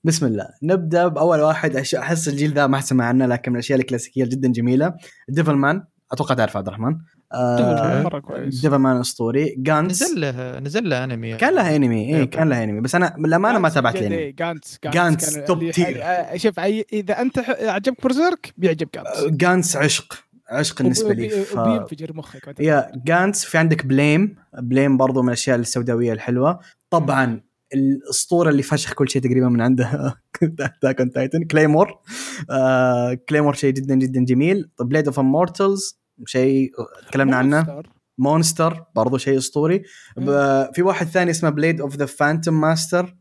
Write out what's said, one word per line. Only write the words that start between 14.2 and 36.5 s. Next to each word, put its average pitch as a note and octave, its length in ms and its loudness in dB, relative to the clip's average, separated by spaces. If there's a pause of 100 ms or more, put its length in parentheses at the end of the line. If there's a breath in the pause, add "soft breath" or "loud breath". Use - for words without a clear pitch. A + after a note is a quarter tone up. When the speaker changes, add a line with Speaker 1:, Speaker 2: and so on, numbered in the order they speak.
Speaker 2:
جانس، E3 500 -10
Speaker 1:
جانس D#3+ 500 0
Speaker 2:
كان C#3+ 100 -10
Speaker 1:
توب F3+ 160 0
Speaker 2:
اللي E3 100 -2
Speaker 1:
تير. E3+ 140 2
Speaker 2:
حي-، - 160 -6
آه، F3 360 -4
شوف، F#3 220 -2
أي، G#3 340 -2
إذا G#3 280 -2
أنت C4 180 -2
ح-، B3 100 -6
عجبك A3 540 -2
برزيرك، D4+ 540 0
بيعجبك E3 380 -2
جانس. - 120 -12
Speaker 1:
آه، - 220 -2
جانس F3 480 2
عشق. - 360 0 (360)
عشق C#3 320 -4
بالنسبة A#2+ 320 2
لي. A2+ 140 -2
Speaker 2:
وبي-، G#2+ 160 -2
Speaker 1:
ف-، - 140 -6
Speaker 2:
وبينفجر C#3+ 560 -2
مخك D3 340 -16
وأنت C#3 120 -18
Speaker 1:
يا، D3 320 2 (140)
جانس. F3+ 400 2
في - 120 -2
عندك D#3+ 280 2
بليم. D3 500 2 (180)
بليم C3 440 2
برضو C3 240 2
من B2 60 2
الأشياء B2 300 0
السوداوية A#2 560 0
الحلوة. B2+ 460 0 (300 loud breath)
طبعًا C3+ 520 0 (320)
الأسطورة C#3 760 0
اللي C#3 140 2
فشخ - 300 -2
كل C3+ 160 0
شيء C3+ 120 0
تقريبًا B2+ 280 2
من A#2+ 120 2
عنده B2+ 640 0
<laughs> - 220 -2
Attack C#3 560 -2
on B2+ 40 4
Titan. C3+ 460 -2
كليمور. D#3 480 4 (520 loud breath)
آه، B2+ 600 2
كليمور D3 400 0
شيء C3+ 200 0
جدًا، C3+ 220 -2
جدًا C3 300 2
جميل. D#3 520 2
طيب، B2 200 -2
Blade D3 140 2
of B2+ 40 -8
Immortals F3+ 800 0 (300)
شيء C3 460 2 (360)